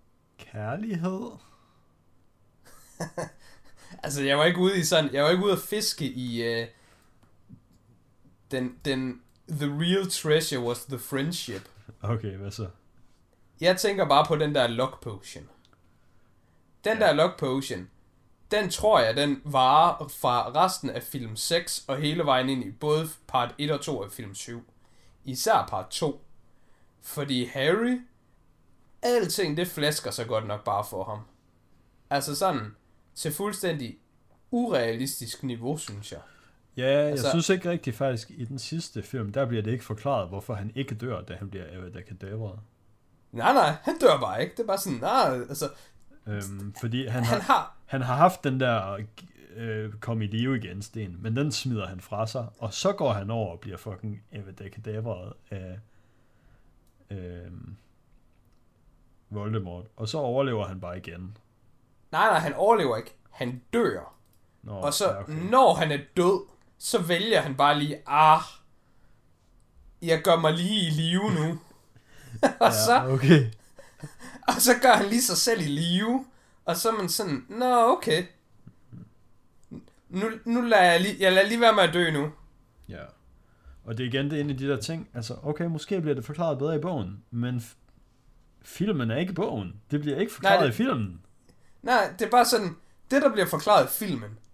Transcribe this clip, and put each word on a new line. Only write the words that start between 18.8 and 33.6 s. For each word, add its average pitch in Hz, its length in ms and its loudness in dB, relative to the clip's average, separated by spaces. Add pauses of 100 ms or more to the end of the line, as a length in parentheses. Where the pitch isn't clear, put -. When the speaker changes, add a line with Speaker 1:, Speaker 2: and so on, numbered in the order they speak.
Speaker 2:
jeg, 113 160 4
den 143 300 0
varer 143 600 4
fra 123 580 2
resten 180 240 -4
af 117 140 -6
film 117 320 -10
seks - 520 -4
og 135 100 -4
hele 156 280 -2
vejen 131 240 2
ind 131 140 -2
i 98 80 -10
både 151 360 -2 (200)
part 123 300 -2
et 147 140 -2
og 143 100 -2
to 131 220 -6
af 101 80 -12
film 107 240 -14
syv. 117 280 -12 (600)
Især 131 440 0
part 95 200 -6
to. - 320 -4 (800)
Fordi 135 440 -4
Harry, 220 560 0 (1000)
alting, 202 560 0
det 180 100 -2
flasker 151 440 -2
sig 117 160 -6
godt 110 200 -2
nok 104 160 -6
bare 104 260 -2
for 95 140 -8
ham. 107 160 -8 (880)
Altså 143 260 -2
sådan, 143 400 -2 (400)
til 151 180 -6
fuldstændig 175 640 -4 (540)